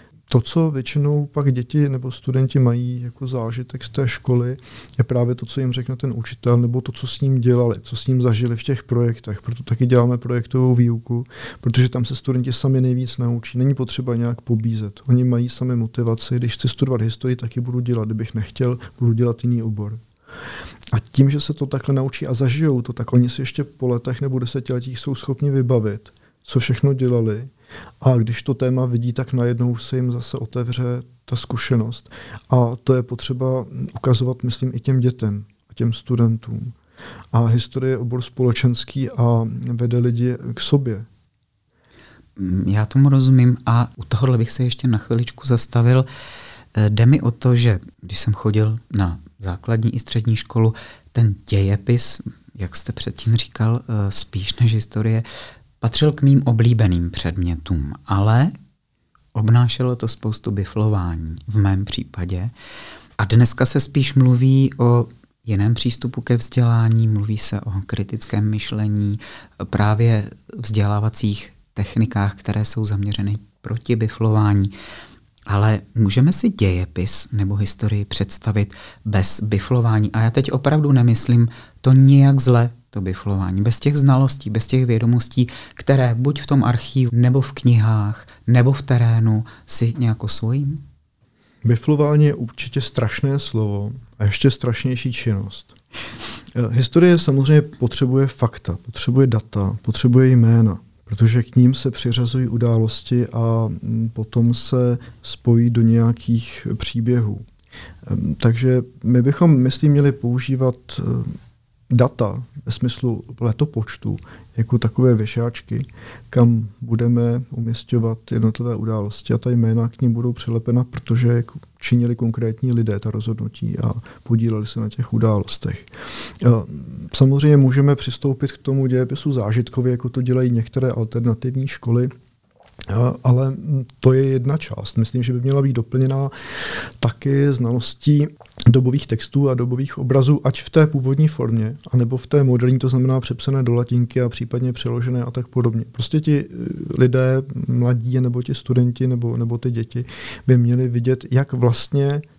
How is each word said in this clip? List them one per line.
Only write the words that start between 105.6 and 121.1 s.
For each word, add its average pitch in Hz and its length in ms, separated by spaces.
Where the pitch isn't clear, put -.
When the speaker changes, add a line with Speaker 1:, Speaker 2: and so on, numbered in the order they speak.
Speaker 1:
do 117 120
nějakých 117 840
příběhů. 113 640
Ehm, - 280
takže 123 480
my 123 180
bychom, 147 340
myslím, 127 360
měli 143 200
používat, 127 640
eh, - 20
data 123 520
ve 120 60
smyslu 120 520
letopočtu 113 760
jako 117 220
takové 123 360
věšáčky, 117 680
kam 117 380
budeme 120 680
umisťovat 113 680
jednotlivé 117 460
události 110 580
a 113 40
ta 123 120
jména 117 380
k - 140
nim 123 100
budou 120 200
přilepena, 120 520
protože 120 440